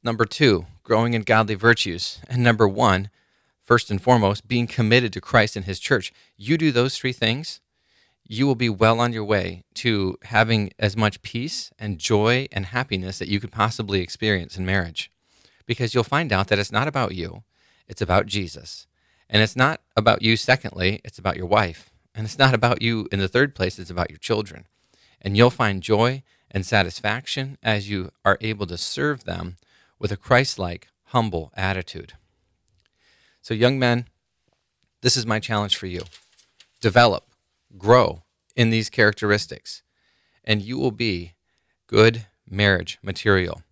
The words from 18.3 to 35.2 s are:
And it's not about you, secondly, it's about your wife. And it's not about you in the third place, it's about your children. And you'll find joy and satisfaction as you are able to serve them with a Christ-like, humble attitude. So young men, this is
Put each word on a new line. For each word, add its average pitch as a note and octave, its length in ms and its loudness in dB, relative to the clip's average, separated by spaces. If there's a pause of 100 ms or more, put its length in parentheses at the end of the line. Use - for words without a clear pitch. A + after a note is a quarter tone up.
And G#2+ 120 4
it's A2 140 0
not C3+ 240 0 (160)
about A2 240 2
you, A2+ 160 2
secondly, G2 680 -2
it's - 160 -20
about F2+ 200 -4
your F2+ 80 -8
wife. F#2+ 440 0 (240)
And A2 120 -8
it's - 120 -12
not C3 140 4
about A#2+ 300 0
you A2+ 280 -4
in G2 80 -2
the F#2+ 100 -2
third C#3 260 0
place, F#2 240 -4
it's F2+ 120 -16
about E2+ 200 -4
your D#2 80 -20
children. G#2+ 480 -6 (560)
And G2 120 -4
you'll A#2+ 140 8
find G2+ 340 0
joy A#2+ 400 2 (280)
and F#2+ 160 -4
satisfaction A2+ 960 -2
as G#2 260 -2
you F#2+ 220 -6 (140)
are G2 180 4
able G#2 240 -4
to E2+ 100 -2
serve C#3 480 -4
them F2 320 -10 (420)
with G#2 140 -6
a G2 40 -6
Christ-like, G2 720 -2 (160)
humble F#2+ 520 -2
attitude. F#2+ 560 -6 (1300)
So - 140 -6
young B2 240 2
men, A#2+ 280 0 (920)
this B2 160 2
is A#2+ 80 -4